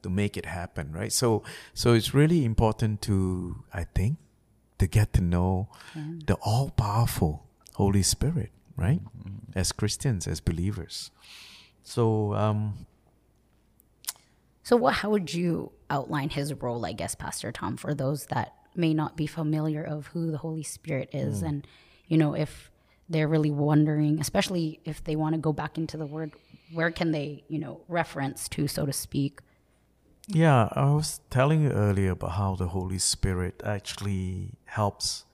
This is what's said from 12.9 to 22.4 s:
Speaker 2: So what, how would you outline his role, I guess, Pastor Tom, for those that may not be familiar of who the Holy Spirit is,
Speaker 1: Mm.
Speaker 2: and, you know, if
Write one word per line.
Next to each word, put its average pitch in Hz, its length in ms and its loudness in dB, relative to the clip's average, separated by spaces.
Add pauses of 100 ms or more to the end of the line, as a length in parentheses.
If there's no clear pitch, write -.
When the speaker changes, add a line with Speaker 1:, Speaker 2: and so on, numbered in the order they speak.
Speaker 2:
So 247 140 4
what, 240 180 4
how 208 160 -4
would 196 240 0
you 170 380 -2 (160)
outline 143 420 -2
his 143 240 -4
role, 120 320 -4
I 85 60 -6
guess, - 220 -6
Pastor - 380 -8
Tom, - 240 -6
for - 180 -4
those 139 320 -4
that - 280 -4 (220)
may 165 180 2
not 156 220 -2
be 151 100 -2
familiar 156 560 -2
of 151 260 -8
who 165 220 -4
the 151 80 -4
Holy 160 240 -8
Spirit 143 500 -8
is, 131 300 -4
Speaker 1:
Mm. 160 60 -2
Speaker 2:
and, 143 180 -4 (400)
you 160 120 2
know, 147 160 4
if - 360 -6 (380)